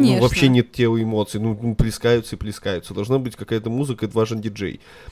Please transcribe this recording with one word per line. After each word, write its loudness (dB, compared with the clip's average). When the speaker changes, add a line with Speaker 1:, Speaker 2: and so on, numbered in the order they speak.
Speaker 1:
конечно. 4
Speaker 2:
вообще 4
нет 2
тела 2
эмоций. -2
Ну, -2
ну, -2
плескаются 0
и -8
плескаются. -8
Должна 0
быть -6
какая-то -4
музыка, -4
это -6
важен 0
диджей. -8